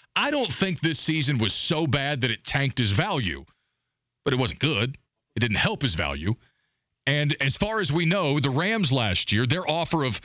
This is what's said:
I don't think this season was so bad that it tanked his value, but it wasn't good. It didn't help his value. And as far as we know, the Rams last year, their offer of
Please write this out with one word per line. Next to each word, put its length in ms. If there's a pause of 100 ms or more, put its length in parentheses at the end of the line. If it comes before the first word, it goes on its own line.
(160)
I 140
don't 220
think 280
this 200
season 380
was 160
so 340
bad 340
that 100
it 120
tanked 340
his 140
value, 540 (760)
but 100
it 60
wasn't 200
good. 380 (380)
It 40
didn't 180
help 240
his 140
value. 400 (720)
And 340
as 140
far 240
as 120
we 140
know, 340
the 100
Rams 420
last 400
year, 160
their 220
offer 340
of 220